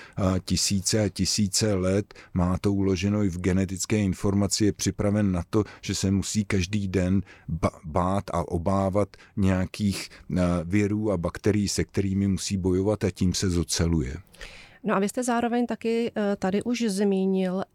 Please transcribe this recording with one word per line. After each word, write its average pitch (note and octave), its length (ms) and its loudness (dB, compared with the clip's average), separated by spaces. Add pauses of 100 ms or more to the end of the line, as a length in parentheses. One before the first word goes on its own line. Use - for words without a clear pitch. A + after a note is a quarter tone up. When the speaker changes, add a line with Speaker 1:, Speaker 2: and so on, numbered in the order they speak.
(180)
Speaker 1:
eh, F#2 260 2
tisíce G2+ 600 0
a G2+ 40 2
tisíce G2+ 640 0
let, F#2+ 400 0 (200)
má F2+ 240 2
to G2+ 140 0
uloženo G2 520 0
i G2 40 2
v F2 120 -6
genetické F#2+ 580 0
informaci, G2+ 680 0
je G2 80 4
připraven G2+ 600 0
na F2 180 -2
to, G#2 140 2 (160)
že G2+ 140 -4
se F#2+ 160 0
musí G2+ 340 0
každý G2 440 -2
den F#2 340 2 (260)
ba-, E2+ 220 0 (140)
bát F#2 480 -2
a - 160 -2
obávat G2 600 0 (280)
nějakých, F#2+ 720 0
eh, - 340 -4 (220)
virů G#2 480 0
a F#2 40 0
bakterií, G2 520 0
se - 160 -2
kterými G2 440 0
musí G2 280 -2
bojovat, F#2+ 480 0
a F#2+ 60 2
tím F2+ 240 0
se G2 160 -2
zoceluje. E2 640 0 (680)
Speaker 2:
No C4 100 0
a C#4 40 4
vy D4 100 2
jste C4 140 -4
zároveň A#3+ 440 0
taky, A3+ 500 -2
eh, G3+ 200 0
tady F#3+ 260 -2
už A#3 260 -2
zmínil F#3+ 720 0 (120)